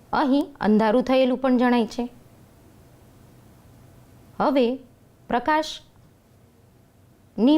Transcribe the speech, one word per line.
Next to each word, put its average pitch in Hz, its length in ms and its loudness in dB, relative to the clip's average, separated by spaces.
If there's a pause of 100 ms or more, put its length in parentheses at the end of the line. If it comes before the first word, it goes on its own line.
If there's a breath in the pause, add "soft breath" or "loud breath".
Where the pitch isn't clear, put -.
(120)
અહીં 285 340 0 (140)
અંધારું 214 440 2
થયેલું 262 400 0
પણ 254 140 2
જણાય 240 300 0
છે. - 160 -8 (2250)
હવે 254 280 2 (640)
પ્રકાશની 302 500 -2 (1800)